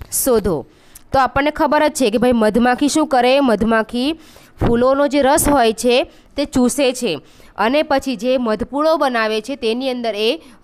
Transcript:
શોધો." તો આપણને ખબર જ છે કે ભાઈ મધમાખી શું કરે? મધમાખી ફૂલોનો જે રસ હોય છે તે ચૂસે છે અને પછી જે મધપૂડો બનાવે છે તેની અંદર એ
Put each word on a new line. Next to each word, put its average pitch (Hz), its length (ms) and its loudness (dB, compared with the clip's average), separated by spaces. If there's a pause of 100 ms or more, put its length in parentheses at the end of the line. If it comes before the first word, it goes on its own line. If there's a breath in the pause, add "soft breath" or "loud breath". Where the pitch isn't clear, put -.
(120)
શોધો." 196 540 -2 (460 loud breath)
તો 262 80 2
આપણને 277 320 0
ખબર 302 360 0
જ 277 40 0
છે 247 180 0
કે 214 80 0
ભાઈ 247 140 2
મધમાખી 240 560 2
શું 311 200 0
કરે? 262 320 2
મધમાખી 226 760 0 (440 loud breath)
ફૂલોનો 262 480 2
જે 277 140 2
રસ 285 280 2
હોય 233 240 2
છે 247 380 0 (260 loud breath)
તે - 80 -2
ચૂસે 254 480 0
છે 180 260 -6 (380 loud breath)
અને 254 260 0
પછી 269 320 -2
જે 254 220 -2
મધપૂડો 254 600 -2
બનાવે 226 440 -2
છે 269 140 -10
તેની 240 340 -4
અંદર 233 260 -6
એ 226 260 -2 (220 loud breath)